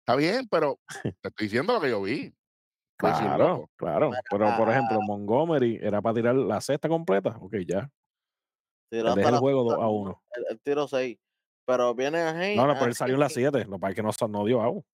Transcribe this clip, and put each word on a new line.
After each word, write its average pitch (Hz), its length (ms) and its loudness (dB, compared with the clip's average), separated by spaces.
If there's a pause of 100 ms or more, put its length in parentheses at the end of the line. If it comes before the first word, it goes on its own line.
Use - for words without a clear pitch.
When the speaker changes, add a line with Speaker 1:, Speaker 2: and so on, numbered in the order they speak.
Speaker 1:
Está 120 160 0
bien, 202 340 0
pero 151 380 0
Speaker 2:
<laughs> - 320 -8
Speaker 1:
te - 80 -8
estoy 107 180 -6
diciendo 131 280 0
lo 220 80 0
que 139 80 2
yo 107 120 0
vi. 107 320 -6 (640)
Puedo 82 140 0
decir 78 160 0
Speaker 2:
Claro, 73 200 4
Speaker 1:
loco. - 280 -2
Speaker 2:
claro. 87 320 0
Speaker 3:
Mira, 123 220 -4
Speaker 2:
Pero, 107 260 2
por 110 140 4
Speaker 3:
ah, - 20 4
Speaker 2:
ejemplo, 117 300 2
Montgomery 113 800 0
era 104 180 0
para 110 140 0
tirar 120 220 2
la 104 260 0
sexta 143 260 -2
completa. 165 520 0
Ok, 92 160 -10 (100)
ya. 98 240 -4 (1000)
Speaker 3:
tiró 113 120 -4
Speaker 2:
Él 113 60 2
Speaker 3:
hasta 117 120 2
Speaker 2:
dejó 95 80 4
el 123 60 4
Speaker 3:
la 143 60 4
Speaker 2:
juego 135 240 2
Speaker 3:
sexta, 117 120 2
Speaker 2:
dos 80 80 -2
a 113 60 2
uno. 101 320 -4 (120)
Speaker 3:
él, 120 140 -6
él 113 140 -8
tiró 143 260 -2
seis. 127 300 -4 (480)
Pero 123 280 2
viene 139 260 0
a 165 100 0
Haney, 180 260 -2
Speaker 2:
No, 131 100 4
no, 147 60 4
Speaker 3:
a - 40 4
Speaker 2:
pero 131 100 0
él 120 80 -2
salió 127 200 -2
en 139 60 2
la 147 60 4
Speaker 3:
Haney. 135 80 -4
Speaker 2:
siete. 127 320 0
Lo 95 60 -10
que 95 80 -8
pasa 95 100 -2
es 98 60 -6
que 110 60 -4
no, 107 260 -2
no 104 180 -2
dio 117 160 2
out. 147 320 -4